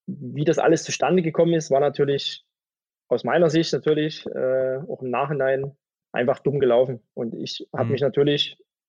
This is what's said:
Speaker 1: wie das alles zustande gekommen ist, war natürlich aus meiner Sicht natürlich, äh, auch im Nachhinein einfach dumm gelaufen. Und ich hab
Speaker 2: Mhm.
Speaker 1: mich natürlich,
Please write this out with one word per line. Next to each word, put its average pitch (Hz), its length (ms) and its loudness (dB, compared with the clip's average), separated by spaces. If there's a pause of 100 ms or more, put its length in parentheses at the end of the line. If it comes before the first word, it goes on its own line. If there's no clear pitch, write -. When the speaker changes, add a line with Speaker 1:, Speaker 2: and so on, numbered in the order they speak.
Speaker 1:
wie 131 380 -6
das 160 160 2
alles 156 240 2
zustande 151 380 0
gekommen 165 320 2
ist, 160 180 -2
war 135 80 4
natürlich 143 640 -2 (640)
aus 120 160 -2
meiner 156 260 4
Sicht 160 220 0
natürlich, 156 540 -2
äh, 131 500 -2 (120)
auch 131 140 -10
im 127 80 -6
Nachhinein 135 680 -2 (360)
einfach 123 260 2
dumm 139 220 -2
gelaufen. 123 420 2 (120)
Und 120 200 -8
ich - 380 -10
hab 123 140 0
Speaker 2:
Mhm. 117 60 0
Speaker 1:
mich 131 80 -2
natürlich, 143 560 0 (320)